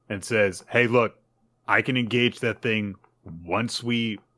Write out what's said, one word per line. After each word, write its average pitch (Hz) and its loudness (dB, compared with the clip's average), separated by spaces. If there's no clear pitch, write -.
and 98 -6
says, 104 0
"Hey, 120 4
look, 113 2
I 107 4
can 127 -2
engage 120 0
that 113 -2
thing 107 -2
once 104 -2
we 117 -2